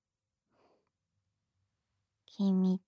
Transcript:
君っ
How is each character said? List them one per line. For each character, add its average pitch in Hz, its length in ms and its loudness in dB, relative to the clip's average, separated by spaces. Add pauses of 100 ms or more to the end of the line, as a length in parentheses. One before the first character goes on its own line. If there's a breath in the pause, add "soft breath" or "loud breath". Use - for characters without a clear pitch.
(2250)
君 185 500 0
っ - 120 -8